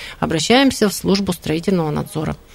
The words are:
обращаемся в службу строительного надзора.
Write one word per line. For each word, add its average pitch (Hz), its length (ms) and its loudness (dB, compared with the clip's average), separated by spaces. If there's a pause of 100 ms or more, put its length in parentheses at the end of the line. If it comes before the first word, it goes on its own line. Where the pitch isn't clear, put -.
(200)
обращаемся 220 680 2
в 180 60 -4
службу 190 380 0
строительного 170 580 -2
надзора. 151 460 -4 (180)